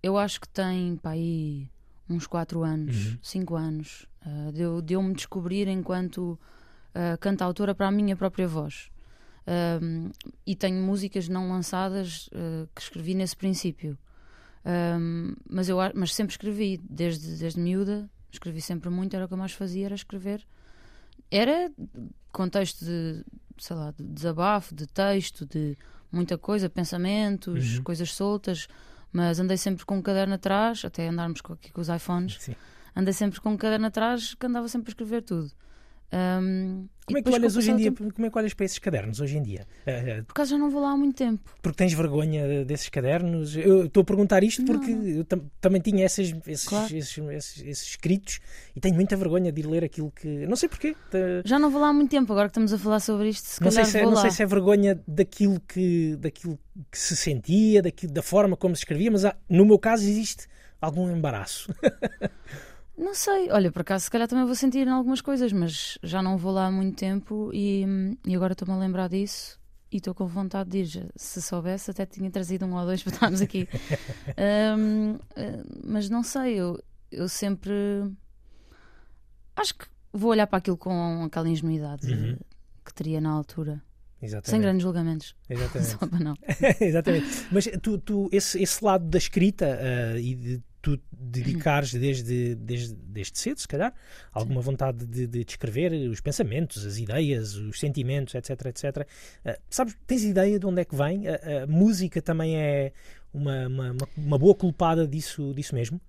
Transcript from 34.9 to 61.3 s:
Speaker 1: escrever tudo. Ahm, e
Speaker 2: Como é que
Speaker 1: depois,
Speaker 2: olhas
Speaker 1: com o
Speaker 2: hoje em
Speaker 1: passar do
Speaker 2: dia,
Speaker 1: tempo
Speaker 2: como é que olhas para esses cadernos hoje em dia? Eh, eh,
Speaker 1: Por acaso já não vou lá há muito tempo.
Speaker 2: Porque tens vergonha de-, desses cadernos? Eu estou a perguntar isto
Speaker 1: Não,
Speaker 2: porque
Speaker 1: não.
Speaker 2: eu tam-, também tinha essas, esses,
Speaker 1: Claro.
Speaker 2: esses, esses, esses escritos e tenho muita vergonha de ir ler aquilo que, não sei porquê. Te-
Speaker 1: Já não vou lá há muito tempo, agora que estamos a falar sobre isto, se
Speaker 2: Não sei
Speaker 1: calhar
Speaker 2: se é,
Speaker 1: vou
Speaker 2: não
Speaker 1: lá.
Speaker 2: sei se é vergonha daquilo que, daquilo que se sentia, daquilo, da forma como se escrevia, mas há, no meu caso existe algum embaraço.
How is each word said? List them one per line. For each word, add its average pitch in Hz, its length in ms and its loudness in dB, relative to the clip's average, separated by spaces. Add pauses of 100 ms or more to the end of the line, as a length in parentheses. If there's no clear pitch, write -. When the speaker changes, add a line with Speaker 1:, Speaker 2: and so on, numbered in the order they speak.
Speaker 1:
escrever 226 300 -4
tudo. 165 280 -4 (600)
Ahm, 185 760 0
e - 200 -20
Speaker 2:
Como 285 120 0
é 240 40 0
que - 80 -8
Speaker 1:
depois, 254 120 6
Speaker 2:
olhas 226 120 4
Speaker 1:
com - 20 4
o - 20 4
Speaker 2:
hoje 220 120 4
em - 20 6
Speaker 1:
passar - 0 -
do 214 60 6
Speaker 2:
dia, 220 120 4 (140)
Speaker 1:
tempo 208 100 -6
Speaker 2:
como 226 120 -2
é 220 40 -2
que 226 80 -2
olhas 220 160 0
para 190 120 -2
esses - 120 -6
cadernos 110 420 -4
hoje 143 160 -2
em 147 60 0
dia? 101 240 -6 (180)
Eh, 127 340 -4
eh, 110 40 -8
Speaker 1:
Por - 100 -14
acaso 285 200 0
já 285 60 2
não 294 120 2
vou 285 100 0
lá 277 120 2
há 277 40 2
muito 277 200 2
tempo. 226 340 -2 (100)
Speaker 2:
Porque 160 160 -2
tens 185 160 4
vergonha 151 540 0
de-, 143 180 0
desses 143 240 -4
cadernos? 156 680 0
Eu 185 300 8
estou 190 160 6
a - 20 6
perguntar 196 400 6
isto 226 180 2
Speaker 1:
Não, 254 40 2
Speaker 2:
porque 269 280 2
Speaker 1:
não. 214 100 -2
Speaker 2:
eu 165 200 -2
tam-, 156 260 -2 (100)
também 190 200 6
tinha 196 240 4
essas, 185 280 0 (140)
esses, 151 220 -6
Speaker 1:
Claro. 208 280 -2
Speaker 2:
esses, 147 220 -8
esses, 147 460 -10
esses 147 240 -10
escritos - 500 0 (380)
e 131 40 -8
tenho 190 140 4
muita 190 220 4
vergonha 180 340 2
de 151 100 -4
ir 151 60 -4
ler 165 180 2
aquilo 151 280 -6
que, 147 340 -6
não 208 80 0
sei 320 140 0
porquê. 302 260 -4 (160)
Te- 180 340 0
Speaker 1:
Já 247 140 4
não 302 100 6
vou 285 120 2
lá 294 80 6
há 294 40 6
muito 294 180 6
tempo, 262 220 4
agora 202 160 4
que - 40 -4
estamos 220 200 4
a 214 60 0
falar 214 220 4
sobre 214 300 0
isto, - 160 -6
se - 140 -8
Speaker 2:
Não 180 120 8
sei 226 100 6
Speaker 1:
calhar 208 80 6
Speaker 2:
se 208 80 4
é, - 40 6
Speaker 1:
vou 226 80 8
Speaker 2:
não 220 60 8
Speaker 1:
lá. 208 60 8
Speaker 2:
sei 196 80 8
se 185 120 2
é 202 40 6
vergonha 202 600 6
daquilo 190 520 4
que, 170 560 2
daquilo 151 420 -6 (340)
que - 60 -10
se - 180 -2
sentia, 196 680 6
daquilo, 170 300 -4
da 151 100 -2
forma 196 340 6
como 180 200 2
se - 60 -6
escrevia, 180 280 0
mas 202 140 4
há, 202 100 4 (140)
no 185 180 10
meu 208 140 12
caso 226 240 2
existe 208 420 -2 (340)
algum 170 300 -2
embaraço. 147 720 -4